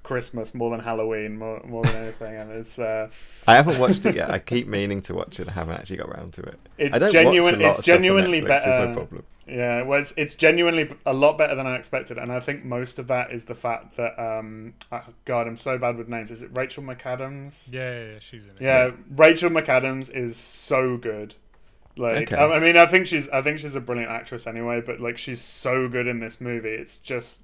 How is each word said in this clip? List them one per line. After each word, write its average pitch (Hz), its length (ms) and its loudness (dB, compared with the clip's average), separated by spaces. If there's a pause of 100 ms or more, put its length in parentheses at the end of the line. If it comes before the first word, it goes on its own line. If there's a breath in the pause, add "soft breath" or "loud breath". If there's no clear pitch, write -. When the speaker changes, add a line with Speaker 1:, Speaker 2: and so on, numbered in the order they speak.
Speaker 1:
Christmas, 117 520 -8
more 117 160 -4
than 113 100 -6
Halloween, 110 580 -6
more, 110 260 -10
more 117 200 -6
than 120 120 0
anything. 110 400 -12
And 107 160 -14
it's, 113 260 -14
uh, 110 320 -6 (360 soft breath)
Speaker 2:
I 113 80 10
haven't 143 240 6
watched 127 280 4
it 202 80 2
yet. - 160 -2
Speaker 1:
<laughs> - 20 -2
Speaker 2:
I 95 80 -2
keep 120 260 -4
meaning 101 360 -4
to 90 120 -10
watch - 260 -8
it. - 80 -10
I - 40 -10
haven't 82 220 -6
actually - 240 -12
got - 100 -10
around - 260 -14
to - 80 -16
it. - 260 -18 (100)
Speaker 1:
It's 143 200 0
Speaker 2:
I - 0 -
don't 180 220 8
Speaker 1:
genuine-, - 20 10
Speaker 2:
watch 175 300 8
a 175 40 0
lot - 200 6
Speaker 1:
it's - 20 -4
Speaker 2:
of - 60 -6
stuff 180 260 8
on 196 60 6
Speaker 1:
genuinely 180 240 2
Speaker 2:
Netflix, 139 260 2
is 131 100 4
my 123 100 2
Speaker 1:
better. - 20 -2
Speaker 2:
problem. - 360 -10 (220)
Speaker 1:
Yeah, 123 360 -2
well, 139 180 0
it's, 143 160 -6
it's 151 200 -4
genuinely 165 480 4
b-, - 100 -10 (100)
a 139 80 2
lot 143 240 4
better 143 200 2
than 135 100 -4
I 127 100 -4
expected, 127 400 -8
and 120 140 -8
I 123 80 -6
think 143 260 -8
most 123 360 -8
of 123 80 -10
that 123 240 -2
is 117 140 -14
the 117 100 -12
fact - 400 -8
that, 117 220 -6
um, 110 560 -10 (180)
oh 120 100 -10 (220)
God, 117 240 -2
I'm 117 80 -10
so 131 220 -6
bad 120 180 -2
with 117 120 -12
names. 113 220 -10
Is 113 140 -16
it - 100 -18
Rachel 135 300 -8
McAdams? 131 880 -12
Speaker 3:
Yeah, 127 80 -10 (120)
yeah, 113 200 -14
yeah, 107 80 -20
she's 110 240 -20
in 101 60 -20
it. 98 100 -20
Speaker 1:
Yeah, 131 260 6
Speaker 3:
Yeah. 127 60 -4 (240)
Speaker 1:
Rachel 165 340 8
McAdams 131 640 0
is 120 220 -6
so 131 600 -2
good. 107 380 -10 (640)
Like, 113 360 -2
Speaker 2:
Okay. - 80 -2
Speaker 1:
I, 156 120 6
I 156 80 4
mean, 170 160 6
I 170 100 12
think 185 200 4
she's, 147 240 -4
I 135 120 0
think 151 160 -2
she's 147 160 -10
a 135 60 -6
brilliant 120 320 -6
actress 117 340 -12
anyway, 117 340 -6
but, 120 200 -8
like, 120 180 -8
she's 123 220 -10
so 131 480 -4
good 123 180 -4
in 120 140 -4
this 113 200 -12
movie. 117 300 -6
It's - 260 -12
just, - 480 -10